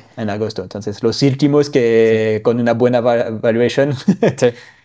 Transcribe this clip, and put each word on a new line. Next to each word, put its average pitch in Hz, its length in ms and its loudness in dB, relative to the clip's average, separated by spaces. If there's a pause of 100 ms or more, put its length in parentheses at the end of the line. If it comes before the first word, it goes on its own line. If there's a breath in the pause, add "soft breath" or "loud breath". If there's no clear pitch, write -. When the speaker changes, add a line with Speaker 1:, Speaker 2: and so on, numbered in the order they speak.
(160)
Speaker 1:
En 110 140 -6
agosto. 104 320 -6
Entonces, 104 400 -10
los 113 200 0
últimos 143 460 2
que 113 680 2
Speaker 2:
Sí. 107 60 -4
Speaker 1:
con 120 180 0
una 117 140 2
buena 123 260 2
va-, 117 300 0
valuation. 120 600 0
<laughs> 180 440 -2
Speaker 2:
Sí. 123 140 2 (340 loud breath)